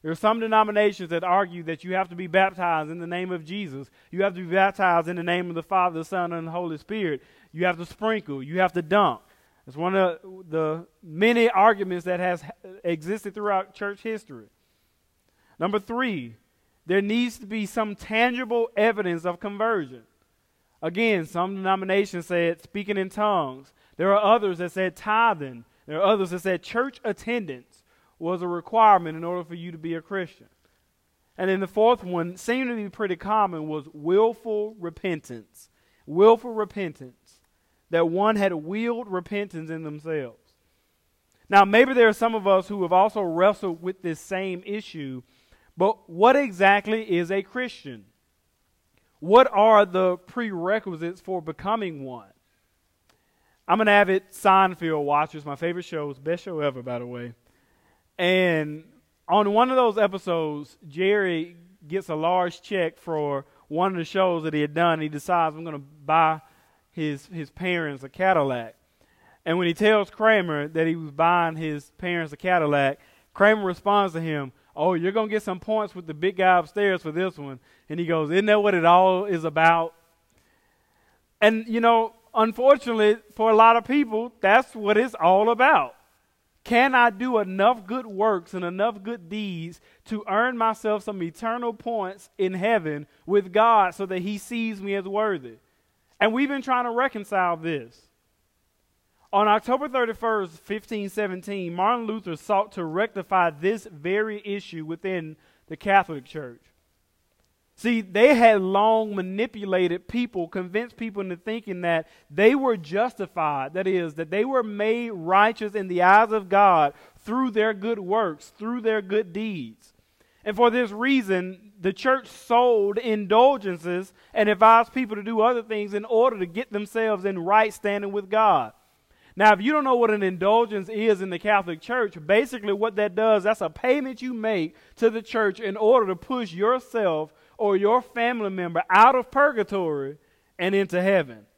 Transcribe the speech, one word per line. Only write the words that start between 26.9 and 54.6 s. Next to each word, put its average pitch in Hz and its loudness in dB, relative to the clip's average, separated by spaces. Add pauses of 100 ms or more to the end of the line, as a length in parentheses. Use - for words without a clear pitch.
attendance 202 -8 (340)
was 170 -4
a 180 -6
requirement 175 2
in 165 -10
order 175 -6
for 170 -14
you 170 -14
to 165 -16
be 165 -8
a 165 -8
Christian. 190 -10 (880)
And 190 -4
then 190 0
the 190 -6
fourth 226 2
one, 175 -6
seemed 247 -4
to 240 -6
be 208 -10
pretty 185 -6
common, 185 -2
was 151 -8
willful 214 -2
repentance. 160 -10 (360)
Willful 226 4
repentance. 190 -10 (500)
That 170 2
one 208 2
had 196 0
willed 214 -6
repentance 180 -8
in 160 -10
themselves. 151 -10 (960)
Now, 196 8
maybe 240 6
there 233 6
are 214 4
some 226 -2
of 196 -2
us 190 4
who 202 -4
have 175 0
also 208 2
wrestled 180 0
with 185 -10
this 165 -8
same 185 -8
issue, 151 -10 (520)
but 196 -2
what 202 4
exactly 202 0
is 175 -2
a 196 -2
Christian? 147 -12 (1120)
What 214 6
are 208 6
the 185 0
prerequisites 185 -6
for 185 -8
becoming 170 -8
one? 120 -16 (1400)
I'm 220 2
an 214 2
avid 196 4
Seinfeld 175 2